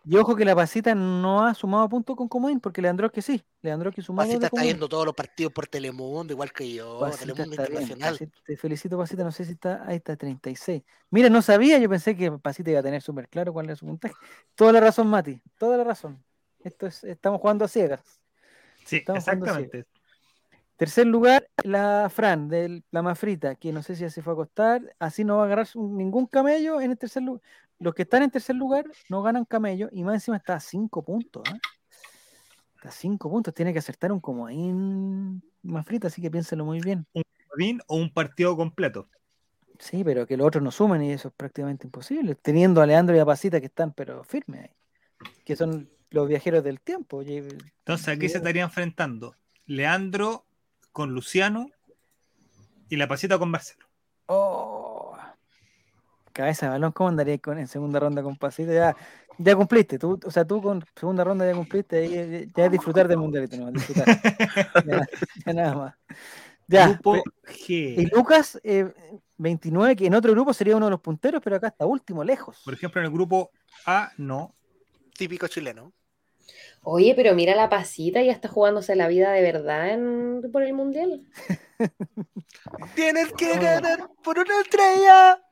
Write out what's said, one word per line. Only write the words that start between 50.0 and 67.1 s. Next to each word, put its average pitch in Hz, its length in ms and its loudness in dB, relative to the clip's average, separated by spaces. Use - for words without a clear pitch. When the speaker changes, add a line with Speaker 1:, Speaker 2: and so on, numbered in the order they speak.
Speaker 3:
con 143 200 -8
Luciano 202 560 -2
y 156 80 -6
la 143 100 0
Pasita 175 320 0
con 170 120 -4
Marcelo. - 340 -10
Speaker 1:
Oh. - 880 -4
Cabeza 151 340 -4
de 131 60 -4
balón, 156 200 -2
¿cómo 185 180 -2
andaría 147 260 0
con, 147 220 -8
en 135 100 -10
segunda 143 320 -4
ronda 143 220 -2
con 139 160 -8
Pasita? 160 340 -6
Ya, 165 240 4
ya 180 200 6
cumpliste, 196 420 4
tú, 180 260 -2
o 185 60 -10
sea, 170 160 2
tú 202 160 -2
con 196 200 -2
segunda 180 240 -2
ronda 185 240 0
ya 180 80 2
cumpliste, 175 440 -2
ahí, 165 120 0
ya, 170 360 -6
ya 175 80 6
es 180 80 4
disfrutar 180 360 4
del 170 100 2
mundialito, 139 400 -4
no, 123 120 -10
disfrutar. 135 360 -2
Speaker 3:
<laughs> 208 800 2
Speaker 1:
Ya, 151 200 0
ya 170 80 -2
nada 165 220 0
más. 139 200 -8
Ya, 190 220 10
Speaker 3:
Grupo 202 240 2